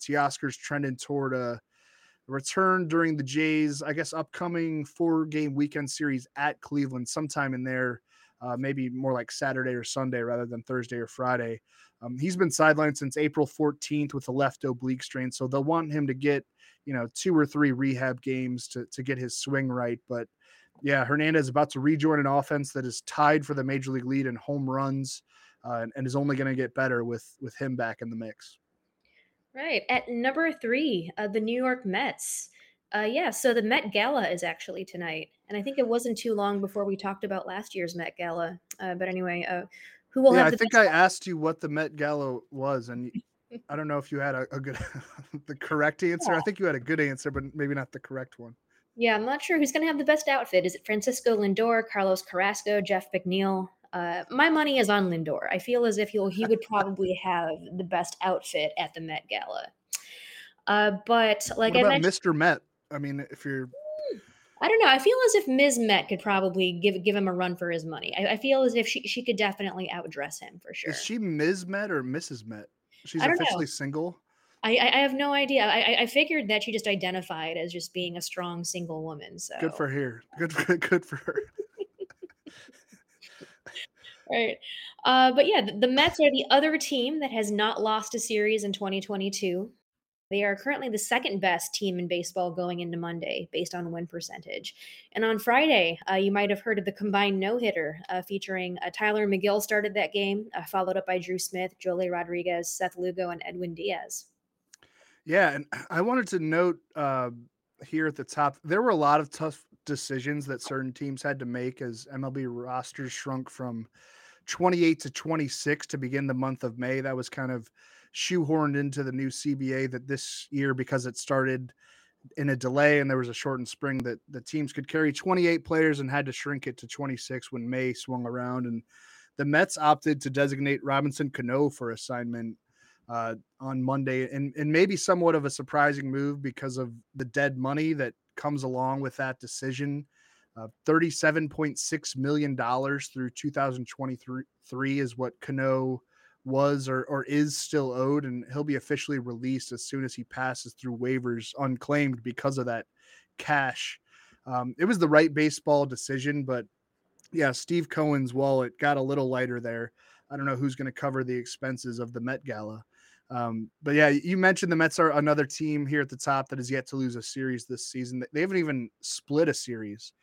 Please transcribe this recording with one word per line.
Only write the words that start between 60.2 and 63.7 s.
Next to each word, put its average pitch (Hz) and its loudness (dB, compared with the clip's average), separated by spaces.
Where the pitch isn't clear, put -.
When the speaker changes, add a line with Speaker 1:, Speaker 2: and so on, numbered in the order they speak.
Speaker 2:
Uh, 208 6
but 226 4
like 220 2
Speaker 1:
What 247 8
Speaker 2:
I - 8
Speaker 1:
about 208 8
Speaker 2:
mentioned 196 6
Speaker 1:
Mister 180 4
Met? 156 4
I 147 -8
mean, 139 -6
if - -18
you're 135 -4
Speaker 2:
Hmm. 587 -8